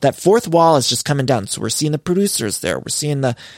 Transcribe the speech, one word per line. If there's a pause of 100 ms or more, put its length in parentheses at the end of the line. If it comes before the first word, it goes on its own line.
that
fourth
wall
is
just
coming
down.
So
we're
seeing
the
producers
there.
We're
seeing
the, (220)